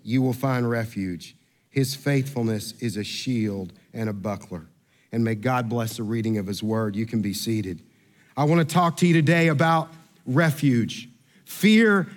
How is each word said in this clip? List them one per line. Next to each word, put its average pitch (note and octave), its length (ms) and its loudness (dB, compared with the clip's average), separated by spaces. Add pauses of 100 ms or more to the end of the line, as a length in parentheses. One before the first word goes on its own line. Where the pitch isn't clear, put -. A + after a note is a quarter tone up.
you B2+ 180 0
will C3 120 2
find B2 360 0
refuge. G2+ 680 -4 (340)
His - 260 -2
faithfulness B2 840 -2
is A2 160 -4
a G#2 80 -4
shield G2+ 680 -4 (200)
and A2+ 160 -4
a G#2 40 -6
buckler." F#2+ 540 -8 (440)
And A#2 120 0
may A2+ 120 0
God B2 320 -2
bless A2+ 300 -4
the A#2 60 -6
reading A2 340 -2
of F#2+ 100 -4
his G2+ 160 -6
word. A2 320 -2
You A2+ 100 -2
can A#2 160 -2
be G2 120 -2
seated. G2+ 480 -4 (560)
I C#3+ 80 2
wanna E3 180 4
talk E3+ 340 2
to F3+ 100 4
you E3+ 60 6
today E3 340 4
about D#3+ 440 2 (340)
refuge. C3 840 2 (340)
Fear G#3 720 4